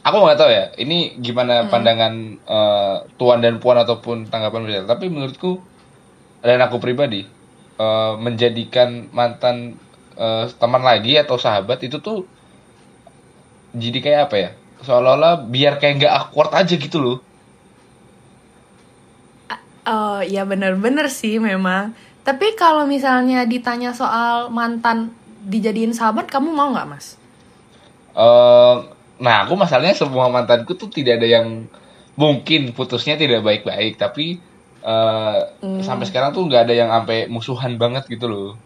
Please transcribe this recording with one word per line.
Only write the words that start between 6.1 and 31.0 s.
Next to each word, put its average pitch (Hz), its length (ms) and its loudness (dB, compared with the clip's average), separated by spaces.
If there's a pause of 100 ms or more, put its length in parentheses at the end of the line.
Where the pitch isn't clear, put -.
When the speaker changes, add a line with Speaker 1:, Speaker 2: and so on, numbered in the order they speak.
Speaker 1:
dan 123 180 4
aku 120 160 0
pribadi, 123 480 -4 (540)
eh, 110 420 0
menjadikan 120 920 -2
mantan, 120 680 -4 (320)
eh, 113 320 -4 (160)
teman 123 240 0
lagi 120 320 2
atau 131 240 0
sahabat 110 400 -2
itu 127 240 -10
tuh 208 240 -8 (1400)
jadi 120 280 -6
kayak 147 280 2
apa 107 80 -2
ya? 90 140 0 (340)
Seolah-olah 135 640 4
biar 143 320 2
kayak 143 240 2
nggak 147 80 4
awkward 147 400 0
aja 170 240 2
gitu 147 240 -4
loh. 127 180 -2 (2250)
Speaker 2:
A-, - 160 -14 (200)
oh, 214 360 -2
iya 196 240 -4
bener-bener 196 640 0
sih 226 280 -4
memang. 196 560 -2 (280)
Tapi 277 320 -2
kalau 330 320 2
misalnya 254 600 0
ditanya 247 480 -4
soal 240 560 -2
mantan 233 640 -4 (280)
dijadiin 214 520 -2
sahabat, 226 360 -2
kamu 277 240 -2
mau 285 160 0
nggak, 185 200 -6
Mas? - 280 -18 (960)
Speaker 1:
Eh, 123 640 8 (440)
nah, 123 160 2 (120)
aku 165 80 0
masalahnya 175 400 2
semua 127 320 0
mantanku 120 480 0
tuh 208 160 -14
tidak 120 320 0